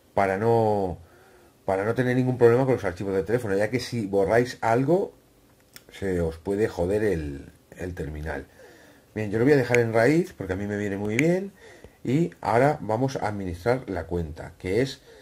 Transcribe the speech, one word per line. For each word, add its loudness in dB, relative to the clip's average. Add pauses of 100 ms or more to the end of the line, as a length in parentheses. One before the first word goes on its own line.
(140)
para 2
no, 2 (680)
para 0
no 0
tener 0
ningún 0
problema 6
con 2
los -8
archivos -4
de 0
teléfono, -2
ya 0
que -2
si -4
borráis 0
algo, 0 (760)
se -2
os -2
puede -2
joder 0
el, -4 (260)
el -8
terminal. -8 (720)
Bien, -4
yo 0
lo 4
voy 6
a 6
dejar 2
en 2
raíz 4
porque -6
a 0
mí -6
me -4
viene -4
muy -4
bien. 0 (520)
Y 0 (100)
ahora 2
vamos -2
a -4
administrar -4
la -6
cuenta, -6
que 0
es -4 (200)